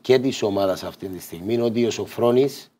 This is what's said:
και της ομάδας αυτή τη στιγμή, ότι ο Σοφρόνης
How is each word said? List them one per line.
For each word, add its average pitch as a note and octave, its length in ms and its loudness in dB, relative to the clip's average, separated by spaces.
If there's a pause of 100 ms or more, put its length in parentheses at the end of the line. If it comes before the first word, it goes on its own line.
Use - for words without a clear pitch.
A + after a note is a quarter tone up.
και C3 180 4
της B2+ 240 -2
ομάδας G2 420 0
αυτή F#2 240 -12
τη F2+ 120 -10
στιγμή, F#2+ 400 -4
ότι A#2 260 2
ο A2 40 0
Σοφρόνης - 880 0